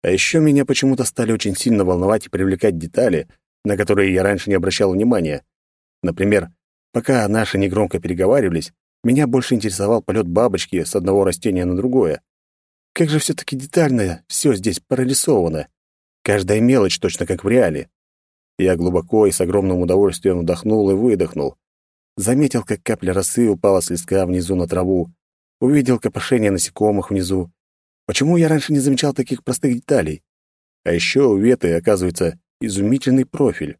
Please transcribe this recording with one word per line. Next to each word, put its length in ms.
А 80
еще 300
меня 240
почему-то 400
стали 280
очень 240
сильно 280
волновать 420
и 20
привлекать 500
детали, 500
на 120
которые 360
я 100
раньше 280
не 60
обращал 360
внимания. 520
Например, 480
пока 360
наши 300
негромко 420
переговаривались, 720
меня 240
больше 280
интересовал 480
полет 240
бабочки 580
с 100
одного 300
растения 400
на 120
другое. 460
Как 160
же 80
все-таки 380
детально 720
все 260
здесь 260
прорисовано. 880
Каждая 380
мелочь 380
точно 280
как 180
в 40
реале. 400
Я 180
глубоко 500
и 40
с 100
огромным 400
удовольствием 600
вдохнул 500
и 40
выдохнул. 640
Заметил, 460
как 180
капля 300
росы 360
упала 320
с 100
листка 360
внизу 300
на 100
траву. 460
Увидел 400
копошение 500
насекомых 600
внизу. 420
Почему 300
я 120
раньше 240
не 80
замечал 340
таких 300
простых 300
деталей? 480
А 80
еще 380
у 60
Веты, 380
оказывается, 640
изумительный 640
профиль. 560